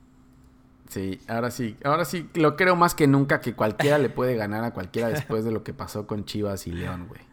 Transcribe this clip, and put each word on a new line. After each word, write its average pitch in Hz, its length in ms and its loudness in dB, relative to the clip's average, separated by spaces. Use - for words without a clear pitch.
Sí, 95 380 -6
ahora 117 240 -2
sí. 117 320 -6
Ahora 156 220 0
sí, 160 280 -8
lo 151 220 4
creo 185 200 4
más 170 200 4
que 156 100 4
nunca 139 340 4
que 117 140 -6
cualquiera 143 460 2
le 127 100 2
puede 127 260 0
ganar 107 280 -2
a 117 100 -4
cualquiera 113 360 -4
después 110 360 -2
de 117 60 -2
lo 107 120 -4
que - 100 -10
pasó - 340 -10
con 104 180 -6
Chivas 101 400 -4
y 87 60 -8
León, 87 360 -6
güey. - 140 -18